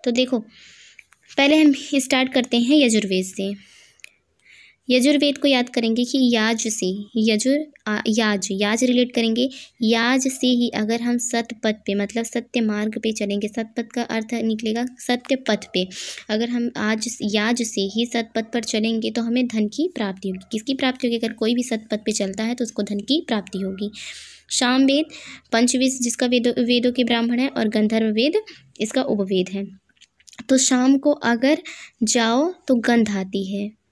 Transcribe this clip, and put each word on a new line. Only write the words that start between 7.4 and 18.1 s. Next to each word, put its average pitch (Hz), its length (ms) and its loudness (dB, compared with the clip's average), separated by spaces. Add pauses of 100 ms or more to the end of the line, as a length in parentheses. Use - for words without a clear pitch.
आ, 208 200 -2
याज, 214 440 0
याज 208 320 0
रिलेट 247 280 2
करेंगे। 233 380 0 (320)
याज 233 460 2
से 262 200 0
ही 240 220 2
अगर 226 320 -2
हम 240 160 0
सतपथ 233 560 -2
पे, 208 220 -6
मतलब 208 300 -2
सत्य 240 360 -4
मार्ग 214 420 -2
पे 220 80 0
चलेंगे, 202 360 -4
सतपथ 226 460 -6
का 240 80 -4
अर्थ 226 320 -6
निकलेगा 226 520 -2 (140)
सत्य 247 360 -2
पथ 214 380 -2
पे। 185 140 0 (420)
अगर 226 200 -2
हम 240 280 -2
आज 220 440 -4
याज 220 400 0
से 220 200 -4
ही 208 240 -2
सतपथ 226 480 -4